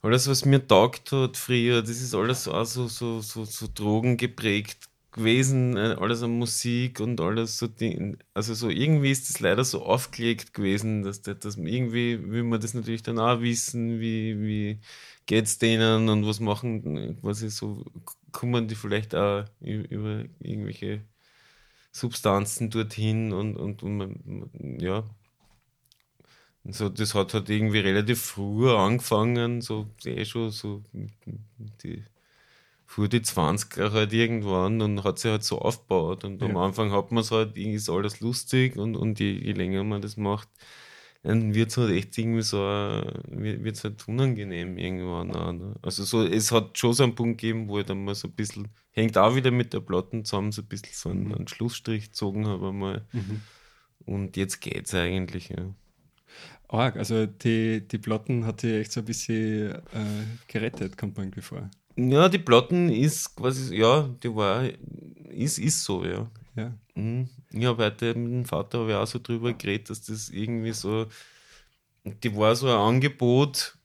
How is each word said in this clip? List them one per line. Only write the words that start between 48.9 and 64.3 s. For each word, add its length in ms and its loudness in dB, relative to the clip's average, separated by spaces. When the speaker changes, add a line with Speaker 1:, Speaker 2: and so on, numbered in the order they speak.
Speaker 1:
hängt 260 2
auch 180 8
wieder 180 4
mit 200 0
der 80 -2
Platten 460 -2
zusammen, 260 -2
so 80 -8
ein 80 -12
bisschen 240 -12
so 160 -8
einen, 200 -2
Speaker 2:
Mhm. 60 -6
Speaker 1:
einen 140 -6
Schlussstrich 600 -6
gezogen 380 -4
habe 220 -4
einmal. 440 -6
Speaker 2:
Mhm. 280 -6
Speaker 1:
Und 320 -6
jetzt 240 -4
geht's 340 -8
eigentlich, 540 -2
ja. 260 -8
Speaker 2:
Arg, 280 2
also 300 2
die, 600 0
die 120 -4
Platten 460 -2
hat 180 -4
die 120 0
echt 180 -2
so 80 -4
ein 60 -6
bisschen, 680 -2
äh, 520 -6
gerettet, 500 -4
kommt 180 -6
mir 80 -6
irgendwie 180 -10
vor. 280 -12
Speaker 1:
Ja, 360 6
die 80 2
Platten 500 6
ist 480 2
quasi, 400 -2
ja, 320 6
die 120 -4